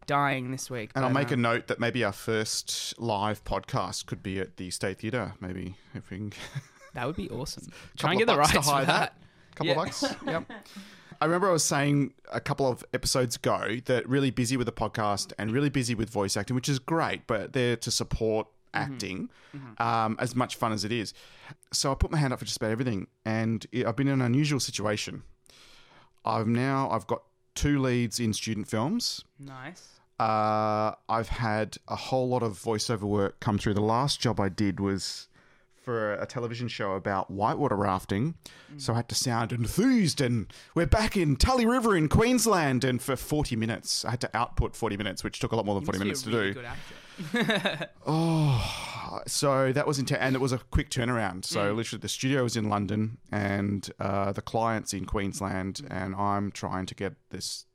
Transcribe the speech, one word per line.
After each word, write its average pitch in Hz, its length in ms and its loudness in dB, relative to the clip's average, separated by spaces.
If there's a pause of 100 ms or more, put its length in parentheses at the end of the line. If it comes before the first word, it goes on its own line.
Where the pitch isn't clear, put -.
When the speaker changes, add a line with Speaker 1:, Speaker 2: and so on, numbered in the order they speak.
Speaker 1:
dying 139 440 2
this - 180 -8
week, 113 260 -8
Speaker 2:
And 135 100 2
I'll 127 80 2
Speaker 1:
but, 139 60 4
Speaker 2:
make 143 120 0
a 147 40 2
Speaker 1:
um, 120 60 2
Speaker 2:
note 117 260 2
that - 120 -2
maybe 117 240 2
our 101 80 2
first - 880 -2
live 107 460 0
podcast 98 640 -4
could 101 140 -8
be 95 180 -4
at - 180 -6
the 90 140 -8
State 95 280 -4
Theatre, 107 400 -4
maybe, 92 360 -8 (180)
if - 160 -14
we 95 80 -10
can 104 200 -8
<laughs> - 560 -14
Speaker 1:
That 123 140 -6
would 165 100 -6
be 202 120 -8
awesome. - 360 -10
Speaker 2:
Couple - 120 -18 (200)
Speaker 1:
Try 147 160 2
and 202 80 6
Speaker 2:
of 233 60 4
Speaker 1:
get 233 60 8
the 151 60 6
Speaker 2:
bucks 151 120 8
to - 60 6
Speaker 1:
rights 139 120 2
for 143 40 6
Speaker 2:
hire 135 120 4
that. - 340 2
Speaker 1:
that. - 360 -20
Speaker 2:
Couple 156 120 -2
Speaker 1:
Yeah. 175 40 4
Speaker 2:
of - 60 2
bucks. 285 260 -2 (220)
Yep. 254 260 -4 (680)
I 151 60 2
remember 180 240 4
I - 20 6
was 160 140 4
saying 143 480 2 (180)
a - 80 -4
couple 143 300 0
of - 240 -4
episodes 127 420 0
ago 110 500 0
that 123 220 0
really 135 240 2
busy 127 240 0
with 123 100 0
the 113 60 -2
podcast 104 680 -2
and 110 140 -2
really 143 180 2
busy 123 240 0
with 107 160 -2
voice 98 280 0
acting, 107 180 -2
which 127 140 -2
is 135 100 0
great, 139 480 0
but 107 260 -2
they're 123 240 2
to - 140 -6
support 110 560 0 (260)
Speaker 1:
Mm-hmm. 120 200 -2
Speaker 2:
acting, 104 360 -6 (260)
Speaker 1:
Mm-hmm. 123 260 -8
Speaker 2:
um, 113 380 2
as 120 160 -2
much 123 220 -2
fun 113 160 0
as 98 100 -2
it 104 80 -2
is. 110 220 -2 (580)
So 139 220 0
I - 20 -2
put - 160 0
my 165 60 4
hand 135 160 4
up - 60 -4
for 117 60 -10
just - 120 -6
about 110 140 0
everything, 113 360 -2 (160)
and 113 500 0
I, 117 120 0
I've 110 100 0
been 139 140 2
in 139 60 2
an 131 60 2
unusual 135 380 2
situation. - 640 -4 (1000)
I've 110 240 2
now, 131 420 2
I've - 180 -2
got - 160 -2 (300)
two 147 260 4
leads 123 400 2
in 110 140 2
student 104 340 -4
films. 151 560 -2 (160)
Speaker 1:
Nice. 139 480 -16 (320)
Speaker 2:
Uh, 107 720 2 (160)
I've 113 200 0
had 110 480 0 (100)
a 110 80 -4
whole 127 340 0
lot 123 140 2
of 110 100 0
voiceover 107 500 -2
work 101 360 2
come 104 180 2
through. 104 180 2
The 104 60 4
last 117 380 2
job 110 200 2
I 98 100 2
did 98 300 0
was 98 480 -2 (580)
for 110 300 -2
a 104 100 -4
television 120 420 -6
show 104 260 -2
about 95 380 0
whitewater 110 460 0
rafting. 101 580 0 (380)
Speaker 1:
Mm. 143 80 -14
Speaker 2:
So 127 120 0
I 113 40 2
had 117 120 -2
to - 60 -4
sound 117 380 0
enthused, 185 680 4
and 120 320 2 (220)
we're 170 140 2
back 214 280 0
in 151 220 2
Tully 240 280 4
River 233 300 4
in 156 140 2
Queensland. 202 760 4
And 127 180 0
for 131 140 -4
forty 147 400 -2
minutes, 113 480 -2
I - 80 -4
had 123 100 -4
to - 140 -4
output 117 400 -2
forty 107 220 -2
minutes, 98 260 -4
which - 160 -6
took 120 120 -2
a 113 40 0
lot 110 100 0
more 101 100 0
than 95 80 -2
Speaker 1:
You - 20 -8
Speaker 2:
forty 98 240 0
Speaker 1:
must 131 160 -4
be 110 60 -6
Speaker 2:
minutes 117 40 0
Speaker 1:
a - 40 2
really 98 140 0
Speaker 2:
to - 0 -
do. - 80 -10
Speaker 1:
good 120 40 -12
actor. 160 1300 -4
<laughs> - 100 -20
Speaker 2:
Oh, 151 1200 0
so 135 440 2
that 143 160 0
was 143 120 0
intense, 127 220 0
and 135 140 4
it 131 40 0
was 127 120 2
a 131 60 2
quick - 320 -2
turnaround. 113 560 0
So 101 280 0
Speaker 1:
Mm. 110 40 -2
Speaker 2:
literally, 113 240 -4
the 101 80 -6
studio 135 340 2
was 117 140 0
in 107 120 0
London, 107 480 0 (140)
and, 101 580 0 (100)
uh, 98 340 0
the 104 80 -6
client's 113 520 -2
in 95 120 -4
Queensland, 98 800 -2
Speaker 1:
Mm. - 80 -12
Speaker 2:
and 95 240 -4
I'm 101 360 0
trying 92 360 -4
to - 80 -12
get - 180 -4 (160)
this. - 460 -10